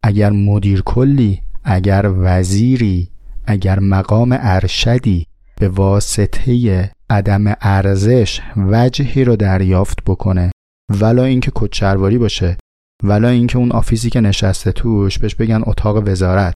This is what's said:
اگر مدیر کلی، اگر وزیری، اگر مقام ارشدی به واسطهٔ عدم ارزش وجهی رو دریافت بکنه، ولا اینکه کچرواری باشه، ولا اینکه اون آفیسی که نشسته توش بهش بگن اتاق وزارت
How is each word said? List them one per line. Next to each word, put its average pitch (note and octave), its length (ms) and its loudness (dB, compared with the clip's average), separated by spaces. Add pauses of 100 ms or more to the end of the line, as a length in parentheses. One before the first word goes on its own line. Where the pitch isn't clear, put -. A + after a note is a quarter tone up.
اگر G#2 280 2
مدیر G2+ 520 0
کلی، B2+ 600 0 (220)
اگر G2 520 0
وزیری، F#2 920 0 (380)
اگر F#2+ 320 0
مقام G2+ 640 0
ارشدی G2 840 0 (300)
به G2+ 120 0
واسطهٔ G2+ 1200 0 (200)
عدم G2+ 500 0
ارزش G2 800 2 (160)
وجهی B2 680 0
رو A#2+ 120 2
دریافت F#2+ 680 0
بکنه، F#2 440 0 (500)
ولا A#2+ 240 2
اینکه B2+ 300 0
کچرواری G2 640 0
باشه، G2+ 380 -2 (460)
ولا G#2 260 2
اینکه B2 300 2
اون A#2+ 140 0
آفیسی A2+ 380 0
که B2 100 0
نشسته F#2+ 520 0
توش G2+ 460 0
بهش G#2+ 160 -2
بگن A2 320 0
اتاق G#2+ 420 0
وزارت F#2 500 0